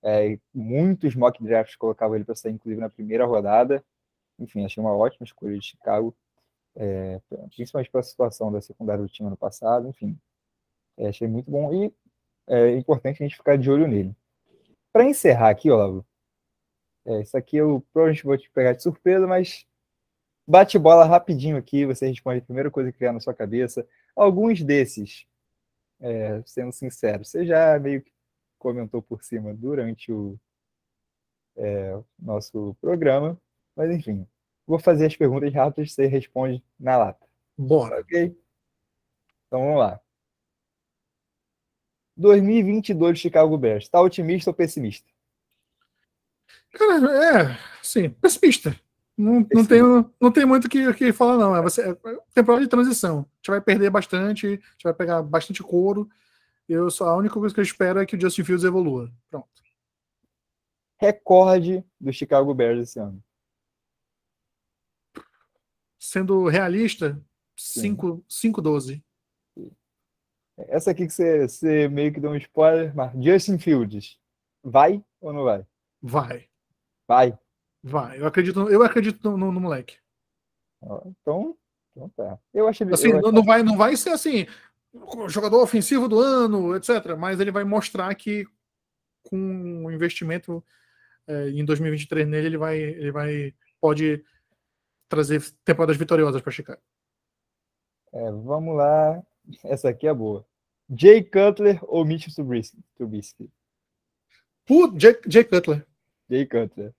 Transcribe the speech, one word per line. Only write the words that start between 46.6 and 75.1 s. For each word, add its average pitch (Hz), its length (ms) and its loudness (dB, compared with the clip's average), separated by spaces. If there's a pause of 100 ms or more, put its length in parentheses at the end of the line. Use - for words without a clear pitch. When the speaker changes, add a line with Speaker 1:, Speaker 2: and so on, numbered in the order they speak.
Speaker 2:
Cara, 285 800 4
é, 113 60 -12 (240)
sim, 175 280 -2
pessimista. - 640 2 (420)
Não, 214 180 2
não 240 100 4
Speaker 1:
Pessimista. 226 300 4
Speaker 2:
tenho, 240 440 6
não 240 140 4
tenho 277 160 4
muito 262 160 4
o 247 60 -8
que, 269 180 0
o 233 60 2
que 247 180 0
falar, 247 240 2
não. 202 180 4
É, 175 60 2
vai 170 100 0
ser, 202 200 -2
é 175 60 -6 (360)
temporada 240 320 4
de 247 60 -4
transição. 240 480 0
A - 180 -12
gente - 140 -10
vai 202 100 -2
perder 202 300 2
bastante, 196 560 -4
a 202 40 -2
gente - 340 -12
vai 170 100 -2
pegar 170 280 -4
bastante 160 400 -6
couro. 196 460 -2 (580)
Eu 170 240 -2
só, 180 180 -4
a 165 80 2
única 208 180 -2
coisa 208 200 -4
que 220 60 -2
eu 202 40 2
espero 185 360 -2
é 196 60 -2
que 202 100 -10
o 175 40 -6
Justin 185 240 -2
Fields 180 200 -2
evolua. 151 480 -2 (160)
Pronto. - 200 -16 (1500)
Speaker 1:
Recorde 185 840 4 (160)
do 135 120 -6
Chicago 139 420 0
Bears 120 340 0
esse - 100 -16
ano. 101 240 -14 (2750)
Speaker 2:
Sendo 190 500 0
realista, 175 720 -2 (360)
Speaker 1:
Sim. - 240 -12
Speaker 2:
cinco, 185 480 -6
cinco 220 340 -4
doze. 147 420 -4 (1500)
Speaker 1:
Essa - 340 -4
aqui 175 160 -4
que 156 60 -10
você, 156 360 0
você 151 400 0
meio 143 240 -4
que 151 80 -10
deu 147 100 -6
um 147 60 -6
spoiler, 156 580 2
mas 127 180 -6 (100)
Justin 180 360 2
Fields, 113 600 -2 (440)
vai 147 400 2 (180)